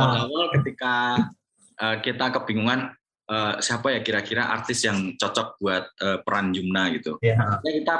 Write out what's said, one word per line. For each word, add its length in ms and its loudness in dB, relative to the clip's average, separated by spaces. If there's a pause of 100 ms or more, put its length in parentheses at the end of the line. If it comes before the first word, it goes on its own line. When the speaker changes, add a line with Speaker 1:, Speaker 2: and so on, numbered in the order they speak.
(140)
Speaker 1:
awal-awal 400 0
ketika, 420 0 (800)
eh, 240 -2
kita 320 -2
kebingungan, 640 0 (320)
eh, 320 0
siapa 320 0
ya 100 2
kira-kira 480 -2
artis 340 -2
yang 140 2 (200)
cocok 420 -2
buat, 260 0 (140)
eh, 240 -2
peran 320 0
Yumna 400 0
gitu. 260 -6
Speaker 2:
Iya. 160 4
Speaker 1:
Akhirnya 400 0
kita 240 0